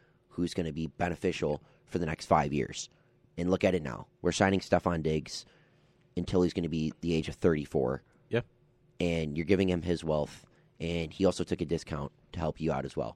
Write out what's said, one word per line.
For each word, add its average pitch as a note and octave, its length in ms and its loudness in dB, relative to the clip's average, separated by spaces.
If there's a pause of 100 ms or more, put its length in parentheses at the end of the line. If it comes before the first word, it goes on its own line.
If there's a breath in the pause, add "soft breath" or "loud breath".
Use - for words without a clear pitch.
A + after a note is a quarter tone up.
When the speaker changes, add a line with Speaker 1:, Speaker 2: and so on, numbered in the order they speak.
(280)
Speaker 1:
who's - 260 -4
gonna E2 200 -2
be D#2+ 140 -4
beneficial D#2+ 760 -2 (220)
for - 120 -6
the E2+ 80 0
next D#2+ 200 -6
five D2 260 4
years. - 380 -2 (480)
And F2 120 0
look F#2 140 4
at F#2 120 4
it E2 60 0
now. B1+ 260 -8 (140)
We're F2 120 2
signing G2 260 4
Stefon E2+ 440 0
Diggs D#2 420 -2 (720)
until F2+ 240 2
he's F2 100 4
gonna E2+ 160 -2
be D#2 320 -2
the E2+ 140 0
age D#2+ 160 0
of D2+ 60 -10
thirty-four. C#2+ 680 0 (240)
Speaker 2:
Yeah. A#2 140 -2 (580)
Speaker 1:
And E2 380 0
you're E2 80 -2
giving F#2+ 240 4
him F2 140 0
his F2 200 -2
wealth, D2+ 420 -2 (360)
and E2 320 -4
he F#2+ 100 0
also F2+ 220 2
took - 160 -4
a E2+ 40 0
discount D2+ 460 -4 (220)
to F2 60 -6
help D#2 200 -2
you D#2+ 140 0
out C2+ 100 -2
as C#2 140 -10
well. A#1 180 -6